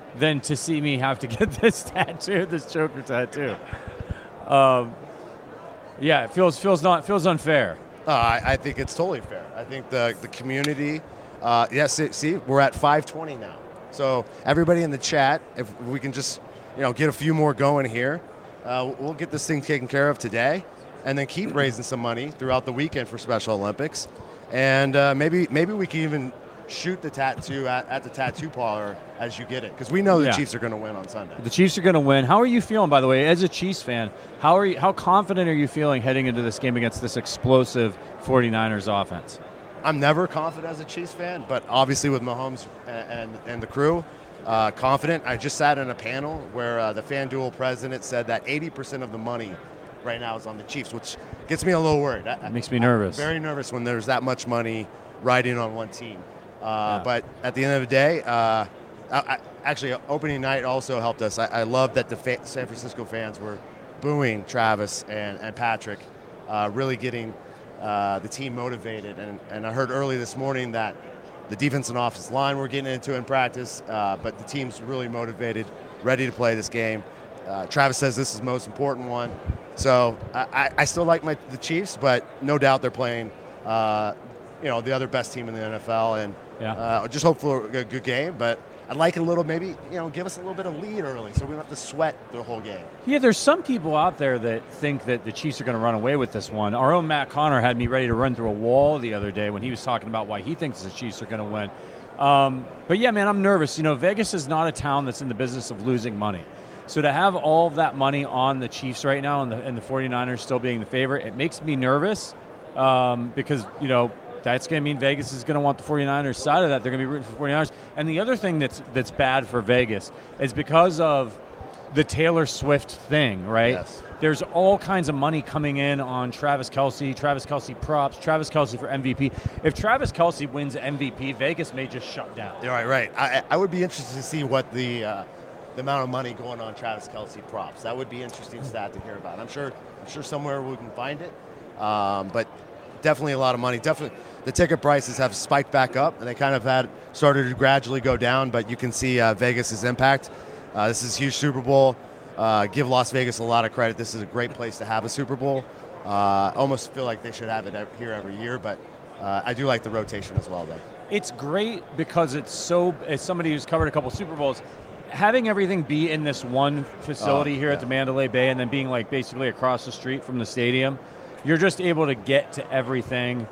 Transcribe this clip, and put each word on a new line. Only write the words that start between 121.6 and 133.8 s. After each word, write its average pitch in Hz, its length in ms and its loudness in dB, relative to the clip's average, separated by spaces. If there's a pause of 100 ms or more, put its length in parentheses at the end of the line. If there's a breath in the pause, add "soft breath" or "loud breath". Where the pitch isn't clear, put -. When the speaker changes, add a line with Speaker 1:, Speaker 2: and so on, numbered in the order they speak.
Speaker 1:
the 151 80 6
Taylor 160 440 4
Swift 143 440 0
thing, 117 560 0
right? 113 280 4
Speaker 2:
Yes. - 280 -8 (180)
Speaker 1:
There's 156 220 2
all 190 360 4
kinds 175 300 0
of 151 60 0
money 147 280 0
coming 147 360 -2
in 139 220 2
on 127 320 -2
Travis 143 360 0
Kelce, 135 460 0
Travis 143 320 0
Kelce 135 340 -6
props, 143 380 0
Travis 156 320 0
Kelce 127 280 2
for 127 100 -8
M 139 140 -2
V 127 120 0
P. 135 160 0 (320 loud breath)
If 151 120 2
Travis 247 360 2
Kelce 165 400 2
wins 139 240 -4
M 139 240 -4
V 135 140 -2
P, 135 200 -6
Vegas 151 400 -2
may 131 140 -6
just 120 220 -10
shut 113 260 -10
down. 101 280 -10
Speaker 2:
You're 123 100 -2
right, 117 140 0
right. 127 300 2
I, 131 340 2
I 143 60 6
would 185 140 2
be 180 140 0